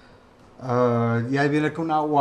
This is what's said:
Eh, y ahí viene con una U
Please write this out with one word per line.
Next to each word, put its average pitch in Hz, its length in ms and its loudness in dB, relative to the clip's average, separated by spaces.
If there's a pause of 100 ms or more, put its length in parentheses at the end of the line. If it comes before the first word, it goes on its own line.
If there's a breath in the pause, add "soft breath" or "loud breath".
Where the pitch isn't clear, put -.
(600 loud breath)
Eh, 117 680 0
y 135 60 0
ahí 143 140 2
viene 151 220 0
con 165 140 -6
una 156 140 0
U 151 200 0